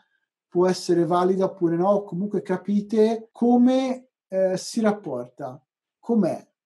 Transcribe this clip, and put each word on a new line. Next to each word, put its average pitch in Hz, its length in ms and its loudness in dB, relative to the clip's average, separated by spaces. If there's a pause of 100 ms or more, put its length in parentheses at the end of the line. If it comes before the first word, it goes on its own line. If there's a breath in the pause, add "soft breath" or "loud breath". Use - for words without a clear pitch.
(480 soft breath)
può 180 180 2
essere 175 400 0
valida 185 380 2
oppure 170 320 -2
no, 180 120 0
o 202 160 2
comunque 196 380 -6
capite 214 880 0
come, 254 760 2 (200)
eh, 185 280 0
si - 240 -6
rapporta, 135 840 -6 (340)
com'è. 208 480 -2 (200)